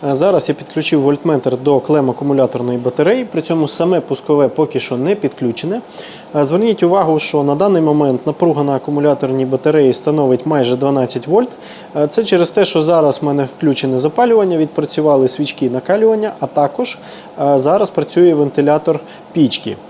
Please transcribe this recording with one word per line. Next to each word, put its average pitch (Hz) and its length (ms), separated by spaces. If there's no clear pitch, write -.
Е, 139 60
зараз 170 340
я 147 60
підключив - 460
вольтметр 143 560
до 135 240
клем 139 300
акумуляторної 123 680
батареї, 151 460
при 175 180
цьому 160 260
саме 170 320
пускове 143 480
поки 143 320
що - 160
не 151 180
підключене. 165 680
Е, 147 80
зверніть 185 380
увагу, 170 360
що 147 240
на 143 120
даний 185 280
момент 147 440
напруга 151 360
на 139 140
акумуляторній 143 680
батареї 139 480
становить 139 540
майже 127 300
дванадцять 135 500
вольт. 226 220
Е, 147 100
це 220 180
через 175 260
те, 202 140
що 170 180
зараз 156 400
в - 20
мене 143 200
включене 131 540
запалювання, 196 580
відпрацювали 151 720
свічки 139 420
накалювання, 214 720
а 139 60
також, - 520
е, 143 180
зараз 175 320
працює 165 440
вентилятор 147 680
пічки. 117 440